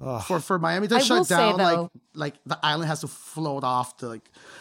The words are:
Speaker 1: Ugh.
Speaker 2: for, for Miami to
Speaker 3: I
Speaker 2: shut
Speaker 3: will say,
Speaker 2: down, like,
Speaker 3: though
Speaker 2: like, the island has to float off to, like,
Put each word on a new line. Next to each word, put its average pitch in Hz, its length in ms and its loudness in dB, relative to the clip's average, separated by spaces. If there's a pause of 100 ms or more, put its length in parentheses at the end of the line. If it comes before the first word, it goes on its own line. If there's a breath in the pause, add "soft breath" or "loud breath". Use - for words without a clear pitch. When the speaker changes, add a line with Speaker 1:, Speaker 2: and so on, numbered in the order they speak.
Speaker 1:
Ugh. 123 200 -6
Speaker 2:
for, 180 180 0
for 185 180 0
Miami 170 300 0
to 233 80 4
Speaker 3:
I - 20 6
Speaker 2:
shut 269 180 4
Speaker 3:
will 370 80 4
say, 180 120 2
Speaker 2:
down, 208 200 4
like, 175 200 4
Speaker 3:
though 170 140 -2 (240)
Speaker 2:
like, 147 200 -6 (100)
the 151 180 -6
island 151 260 0
has 156 120 -2
to 143 80 -8
float 143 560 -6
off 127 340 0
to, 127 100 -10
like, 113 200 -14 (320 loud breath)